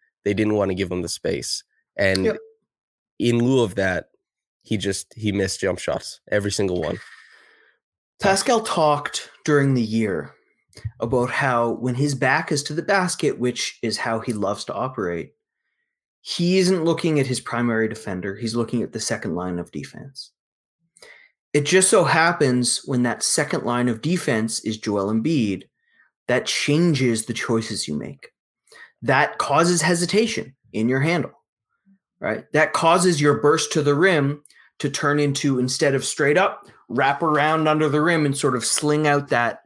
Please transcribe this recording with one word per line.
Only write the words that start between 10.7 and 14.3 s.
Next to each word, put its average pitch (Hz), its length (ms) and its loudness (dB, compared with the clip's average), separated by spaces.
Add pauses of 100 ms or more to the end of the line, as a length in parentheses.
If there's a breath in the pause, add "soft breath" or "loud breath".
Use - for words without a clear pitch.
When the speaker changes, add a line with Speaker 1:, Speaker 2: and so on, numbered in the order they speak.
Speaker 2:
about 123 280 0
how 120 440 0
when 123 240 -4
his 143 180 -2
back 139 360 0
is 143 120 -2
to - 100 -8
the 160 100 -4
basket, 180 560 0
which 120 440 -4
is 110 160 -2
how 113 220 -4
he 123 120 -6